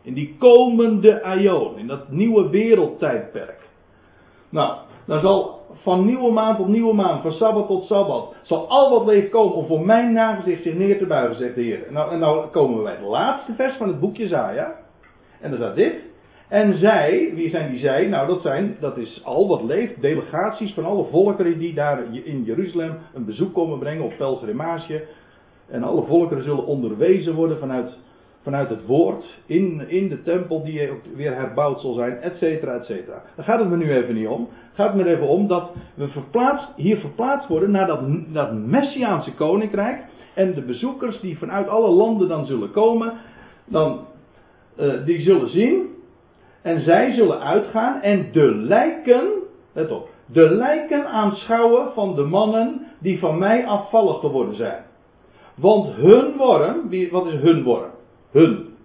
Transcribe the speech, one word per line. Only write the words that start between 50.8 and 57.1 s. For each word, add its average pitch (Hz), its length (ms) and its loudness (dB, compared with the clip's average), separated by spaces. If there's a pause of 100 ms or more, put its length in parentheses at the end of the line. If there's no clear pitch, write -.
aanschouwen 233 840 2
van 190 220 -2
de 143 80 0
mannen 214 600 0 (140)
die 175 200 -2
van 160 180 -2
mij 226 280 2
afvallig 202 540 0
geworden 127 360 -2
zijn. - 280 -8 (720)
Want 175 380 2
hun 247 440 6
worm, 240 520 2
wie, 180 220 -2